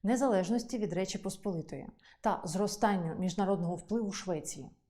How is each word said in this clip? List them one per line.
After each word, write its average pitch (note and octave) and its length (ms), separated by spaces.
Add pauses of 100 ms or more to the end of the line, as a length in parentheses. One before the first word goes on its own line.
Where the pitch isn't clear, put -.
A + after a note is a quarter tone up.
незалежності A#3 720
від G3+ 160
Речі F#3+ 240
Посполитої E3+ 680 (340)
та G#3 240
зростанню F#3+ 760
міжнародного F#3 560
впливу G#3 360
Швеції. D3+ 580 (200)